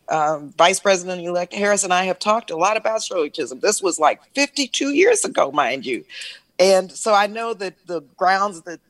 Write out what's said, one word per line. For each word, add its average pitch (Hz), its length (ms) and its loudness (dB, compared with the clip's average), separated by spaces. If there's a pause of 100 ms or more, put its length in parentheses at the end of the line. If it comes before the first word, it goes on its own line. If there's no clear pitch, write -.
uh, 156 300 0 (180)
Vice 185 220 4
President-elect 180 760 -2
Harris 202 300 0
and 185 100 -2
I 180 120 2
have 185 160 -2
talked 214 320 0
a 165 40 -6
lot 196 200 2
about 220 260 -2
Shirley 160 280 -4
Chisholm. 131 280 -8
This 190 240 0
was, 170 160 0
like, 143 240 2 (140)
fifty-two 277 540 -2
years 392 340 4
ago, - 260 -2
mind 135 340 -2
you. 120 200 -6 (540)
And 185 340 4
so 220 220 0
I 202 120 4
know 226 280 -6
that 185 200 -8 (120)
the 170 160 -6 (160)
grounds, 190 440 0
that 165 160 -14 (120)